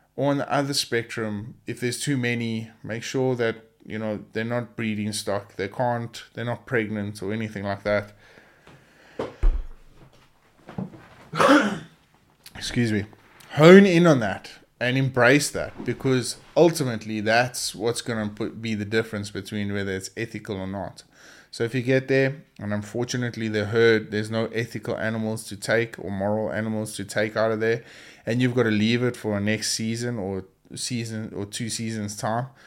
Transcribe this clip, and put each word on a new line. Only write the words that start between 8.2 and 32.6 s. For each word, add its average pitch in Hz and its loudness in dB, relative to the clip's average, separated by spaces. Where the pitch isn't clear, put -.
<coughs> 202 4
Excuse 120 -2
me. 101 0
Hone 180 12
in 175 6
on 143 6
that 98 -4
and 123 0
embrace 135 4
that, - -6
because 127 -2
ultimately 123 2
that's 113 0
what's 113 -2
gonna 110 -4
put, 110 -8
be 113 -2
the 104 -2
difference 104 -2
between 101 -6
whether 98 -4
it's 95 -8
ethical 107 -8
or 95 -8
not. 95 -10
So - -4
if 117 -2
you 127 -2
get 131 2
there, 135 2
and 104 -6
unfortunately 113 -4
the 107 0
herd, 113 6
there's 107 -2
no 113 0
ethical 113 -4
animals 110 -4
to 104 -12
take 113 0
or 87 -10
moral 101 -2
animals 107 -4
to 101 -8
take 107 -2
out 110 2
of 110 -2
there, 113 0
and 117 0
you've 123 4
gotta 117 4
leave 110 2
it 123 0
for 107 -4
a - -2
next 107 0
season 117 -4
or 95 -4
season 113 -6
or 101 -6
two 110 -8
seasons' 107 -6
time, 120 -4